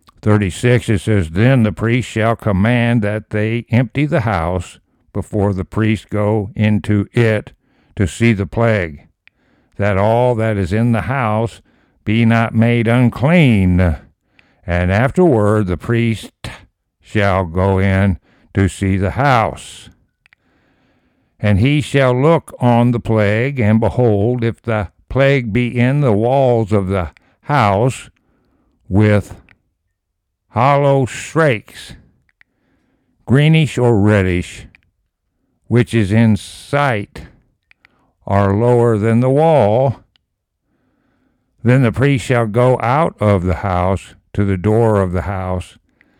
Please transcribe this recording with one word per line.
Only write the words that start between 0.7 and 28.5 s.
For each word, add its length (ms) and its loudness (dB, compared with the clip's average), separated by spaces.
it 120 0
says, 300 -2
"Then 320 2
the 100 0
priest 360 -4
shall 280 -2
command 680 0
that 280 -6
they 400 -4
empty 360 -2
the 140 -2
house 580 -4
before 400 -2
the 120 -6
priests 420 -2
go 480 -2
into 580 0
it 400 0
to 100 0
see 260 0
the 140 -2
plague, 600 -4
that 200 -2
all 380 2
that 220 -2
is 160 -2
in 200 0
the 100 -2
house 580 -4
be 200 0
not 300 2
made 320 2
unclean. 1120 2
And 260 -2
afterward 760 2
the 100 -2
priest 560 -4
shall 440 -2
go 340 0
in 420 0
to 140 2
see 280 -2
the 160 -2
house. 800 -2
And 200 0
he 220 2
shall 320 0
look 480 0
on 300 2
the 100 -2
plague, 580 -2
and 220 2
behold, 640 0
if 180 -6
the 300 -4
plague 440 0
be 260 -2
in 240 0
the 100 2
walls 580 0
of 180 0
the 220 -4
house 680 0